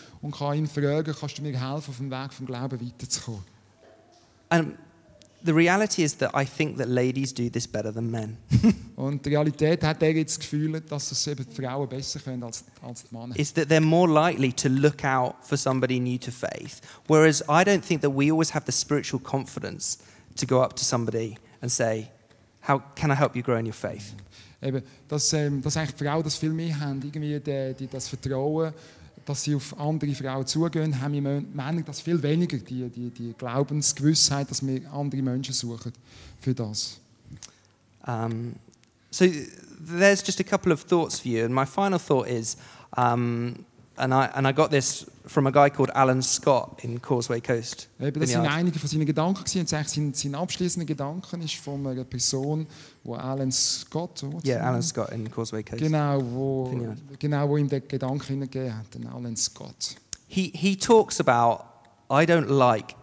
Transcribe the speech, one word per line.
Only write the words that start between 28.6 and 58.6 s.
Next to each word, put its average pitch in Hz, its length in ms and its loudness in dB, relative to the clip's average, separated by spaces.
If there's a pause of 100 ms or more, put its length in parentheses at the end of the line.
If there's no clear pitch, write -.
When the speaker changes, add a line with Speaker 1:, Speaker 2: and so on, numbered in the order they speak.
Speaker 1:
dass - 180 -4
sie 147 120 0
auf - 240 -6
andere 147 360 -2
Frauen 131 320 -4
zugehen, 156 540 0
haben 143 120 -2
wir 147 80 0
Män-, 143 320 -2
Männer 143 300 -4
das 151 180 -10
viel 170 220 0
weniger, 156 360 2
die, 127 300 -8
die, 120 220 -10
die 117 260 -10
Glaubensgewissheit, 143 1120 0
dass 135 160 -4
wir 131 260 -4
andere 139 300 -4
Menschen 131 300 -2
suchen 117 400 -6 (480)
für 127 140 0
das. 107 440 -6 (1080)
Speaker 2:
Um, 113 480 -4 (560)
so - 160 4 (540)
there's 175 420 4
just - 180 -2
a 185 40 0
couple 185 280 2
of 147 120 -2
thoughts - 340 2
for - 100 -8
you. 113 160 2
And 120 100 0
my 135 120 4
final 196 320 2
thought 135 300 2
is, 117 280 -4 (400)
um, 120 680 0 (340)
And 131 140 2
I, 131 220 4
and 135 120 2
I 139 60 4
got 156 180 4
this - 360 0 (200)
from 139 200 4
a 135 40 4
guy 143 200 8
called 139 240 2
Alan 131 280 4
Scott - 600 0
in 120 160 -6
Causeway 120 400 -2
Coast - 480 -4 (100)
Speaker 1:
Eben, 139 220 -2
das - 100 2
sind 147 120 2
Speaker 2:
Vineyard. 147 160 2
Speaker 1:
einige 170 200 0
von 147 100 -4
seinen 156 180 0
Gedanken 160 360 0
gewesen. - 180 -2
Und 160 120 -2
eigentlich 151 160 -2
sein, 147 260 -2
sein 143 200 -4
abschließender 175 520 -2
Gedanken 151 560 -6
ist 156 120 -6
von 139 320 -6
einer 127 180 -6
Person, 135 640 -2 (380)
die - 60 -12
Alan 131 400 -4
Scott, - 720 -4
oder? 143 220 -8
Speaker 2:
Yeah, 127 240 0
Alan 123 140 0
Scott - 300 -4
in 113 180 -8
Causeway 110 320 -6
Coast 113 200 -8
Speaker 1:
Genau, 147 400 2
wo, 131 480 -4
Speaker 2:
Vineyard. 120 280 -6 (200)
Speaker 1:
genau, 147 300 0
wo 143 80 2
ihm 147 120 2
der 135 120 -2
Gedanke 135 460 -4
hineingegeben 131 500 -6